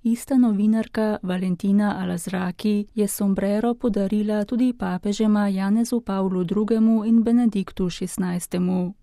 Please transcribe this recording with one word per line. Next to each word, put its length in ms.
Ista 360
novinarka 840
Valentina 800
Alazraki 920
je 140
sombrero 680
podarila 720
tudi 280
papežema 760
Janezu 520
Pavlu 440
drugemu 600
in 180
Benediktu 680
šestnajstemu. 1120